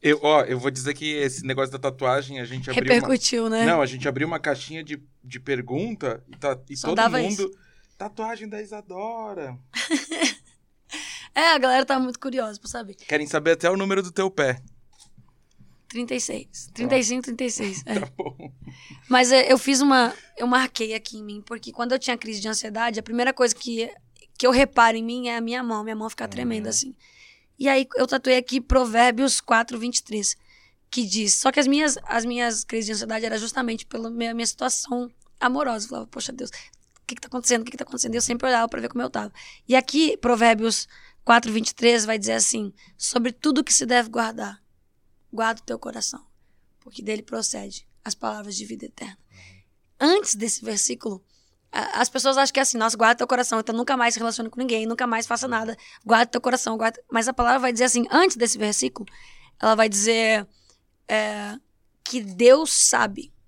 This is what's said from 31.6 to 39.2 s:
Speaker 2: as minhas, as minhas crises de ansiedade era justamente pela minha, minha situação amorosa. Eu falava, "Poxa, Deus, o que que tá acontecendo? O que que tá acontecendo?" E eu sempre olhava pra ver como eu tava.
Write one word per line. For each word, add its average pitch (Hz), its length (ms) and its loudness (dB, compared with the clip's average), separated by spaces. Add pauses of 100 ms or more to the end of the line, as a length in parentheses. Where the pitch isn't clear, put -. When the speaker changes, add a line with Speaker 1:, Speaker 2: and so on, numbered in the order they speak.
Speaker 2:
as 269 80 4
minhas, 285 380 2
as 226 200 -2
minhas 240 380 -2
crises 226 240 -4
de 214 60 -6
ansiedade 220 320 -6
era 220 120 -4
justamente 226 480 -4
pela 226 240 -8
minha, 233 240 -4
minha 233 140 -2
situação 247 600 -4 (320)
amorosa. 247 460 -2
Eu - 40 -20
falava, - 180 -10
"Poxa, - 260 -10
Deus, 254 160 -10
o - 560 -20
que - 80 -10
que 240 80 -14
tá - 60 -18
acontecendo? 240 340 0
O 226 40 -8
que 240 60 -14
que - 60 -16
tá - 60 -8
acontecendo?" 247 320 -6
E - 20 0
eu 240 60 0
sempre 240 240 -2
olhava 233 200 4
pra 226 140 -6
ver 233 80 -6
como 240 140 -6
eu 254 80 -4
tava. 208 200 -8 (360)